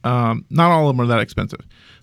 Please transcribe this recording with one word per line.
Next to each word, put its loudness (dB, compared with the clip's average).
um, -2
not 2
all 2
of 0
them 0
are -2
that 2
expensive. -6